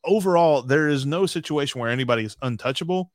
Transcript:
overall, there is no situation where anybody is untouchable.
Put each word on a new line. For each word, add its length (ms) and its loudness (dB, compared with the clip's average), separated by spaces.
overall, 580 4
there 260 2
is 200 0
no 180 0
situation 560 -4
where 80 -2
anybody 360 0
is 180 -12
untouchable. 720 -4